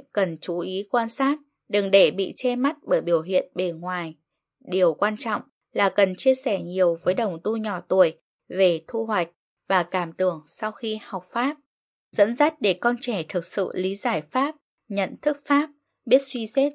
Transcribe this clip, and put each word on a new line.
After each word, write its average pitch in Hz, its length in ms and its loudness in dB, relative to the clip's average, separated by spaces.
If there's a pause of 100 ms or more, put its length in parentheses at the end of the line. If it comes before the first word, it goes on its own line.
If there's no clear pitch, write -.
(120)
cần 170 280 -2
chú 175 180 -6
ý 185 320 -6
quan 226 180 0
sát, 277 300 -2 (300)
đừng 202 220 0
để 190 200 8
bị 185 260 -4
che 247 200 -2
mắt 277 260 0
bởi 175 180 2
biểu 165 220 2
hiện 185 320 -2
bề 180 160 -2
ngoài. 170 440 -8 (460)
Điều 175 340 2
quan 208 220 -2
trọng 208 260 -6 (300)
là 202 160 2
cần 190 280 2
chia 262 180 2
sẻ 208 280 -4
nhiều 175 400 2
với 185 120 0
đồng 196 300 -4
tu 220 120 -2
nhỏ 214 240 -6
tuổi 185 380 4 (300)
về 185 400 2
thu 226 180 -4
hoạch 190 220 -2 (400)
và 185 140 2
cảm 175 300 -4
tưởng 170 340 -2
sau - 260 -8
khi 220 300 -8
học 185 300 -12
Pháp, 269 240 -4 (560)
dẫn 226 220 2
dắt 311 260 2
để 196 140 0
con 240 260 0
trẻ 202 280 -4
thực 175 160 -4
sự - 300 -4
lý 190 200 -4
giải 208 280 -4
Pháp, 277 320 -2 (340)
nhận 196 340 -4
thức 294 140 -2 (100)
Pháp, 294 240 2 (340)
biết 262 220 4
suy 233 200 -8
xét 277 280 0